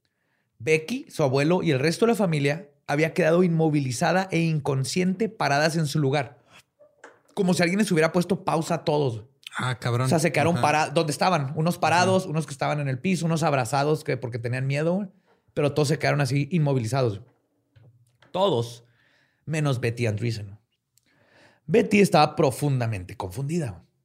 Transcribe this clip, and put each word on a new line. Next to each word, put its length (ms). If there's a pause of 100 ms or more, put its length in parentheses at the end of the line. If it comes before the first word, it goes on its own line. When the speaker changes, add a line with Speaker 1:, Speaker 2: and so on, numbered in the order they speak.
(580)
Speaker 1:
Becky, 500
su 140
abuelo 400
y 80
el 80
resto 280
de 60
la 40
familia 540 (180)
había 260
quedado 300
inmovilizada 880
e 80
inconsciente 880
paradas 480
en 100
su 140
lugar. 400 (960)
Como 200
si 80
alguien 160
les 140
hubiera 180
puesto 340
pausa 300
a 100
todos. 400 (320)
Speaker 2:
Ah, 220
cabrón. 280
Speaker 1:
O 20
sea, 100
se 140
quedaron 220
Speaker 2:
Ajá. 80
Speaker 1:
para-, 280
donde 220
estaban. 420
Unos 240
parados, 460
Speaker 2:
Ajá. 80
Speaker 1:
unos 140
que 60
estaban 280
en 80
el 100
piso, 280
unos 180
abrazados 580
que, 140
porque 240
tenían 260
miedo, 280
güey. 140 (460)
Pero 180
todos 140
se 140
quedaron 200
así 300
inmovilizados. 720 (1120)
Todos, 500 (640)
menos 340
Betty 280
Andreessen. 520 (1120)
Betty 300
estaba 340
profundamente 840
confundida. 640 (200)